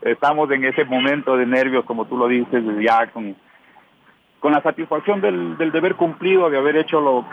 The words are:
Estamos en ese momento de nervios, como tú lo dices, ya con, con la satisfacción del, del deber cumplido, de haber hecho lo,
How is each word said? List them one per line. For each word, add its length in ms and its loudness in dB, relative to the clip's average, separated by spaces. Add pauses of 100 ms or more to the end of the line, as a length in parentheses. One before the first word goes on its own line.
Estamos 500 0
en 120 0
ese 220 0
momento 500 0
de 100 2
nervios, 380 0
como 220 -6
tú 120 -6
lo 120 2
dices, 340 0 (180)
ya 300 2
con, 240 -10 (1040)
con 140 0
la 100 2
satisfacción 560 -2
del, 380 -2
del 160 -2
deber 240 0
cumplido, 520 2
de 80 0
haber 200 2
hecho 240 2
lo, 320 2